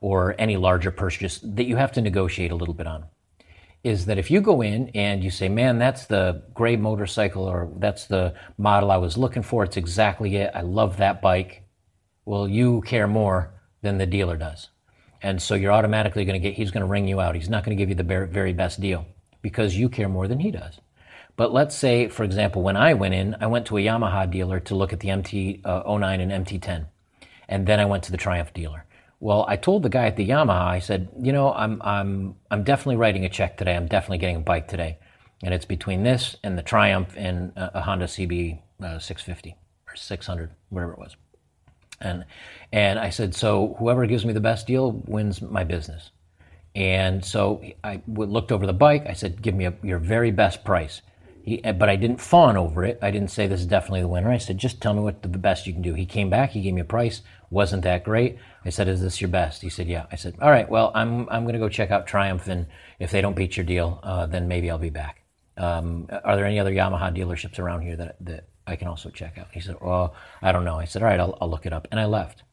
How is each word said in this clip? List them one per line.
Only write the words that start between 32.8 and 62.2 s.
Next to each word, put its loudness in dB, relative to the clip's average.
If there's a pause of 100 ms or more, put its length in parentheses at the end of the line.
writing 4
a -2
check -2
today. 0
I'm -2
definitely 0
getting -2
a -4
bike 0
today. -6 (440)
And -2
it's -2
between -2
this 0
and -4
the -4
Triumph 2
and -4
a, -8
a -4
Honda -2
C -6
B, -4 (220)
uh, -8
six -12
fifty -12 (320)
or -18
six -12
hundred, -8 (180)
whatever -6
it -18
was." -20 (840)
And, -6 (460)
and 4
I -4
said, -2
"So 0
whoever 2
gives 0
me 0
the 0
best 0
deal 2 (140)
wins -2
my -2
business." -6 (640)
And 2
so 0 (220)
I -8 (100)
w-, -4
looked 0
over 2
the 0
bike. 6
I -6
said, -6
"Give 0
me 0
a, -2 (100)
your -2
very 2
best 2
price." -2 (400)
He, -4
but 2
I 4
didn't 0
fawn 8
over 0
it. -2
I 0
didn't -2
say, 0
"This 0
is -2
definitely 0
the 0
winner." 0
I 2
said, -4
"Just -4
tell 0
me 0
what -4
the -6
best 0
you -6
can -6
do." -2
He -2
came -2
back. 2
He -4
gave 0
me 0
a -4
price. -2 (280)
Wasn't 2
that 0
great. 2 (260)
I -4
said, 0
"Is 0
this -2
your -2
best?" 0
He -8
said, -8
"Yeah." -4
I -10
said, -10
"All 6
right, 6
well, 4
I'm, 0
I'm -2
gonna -2
go 0
check -2
out 0
Triumph, 0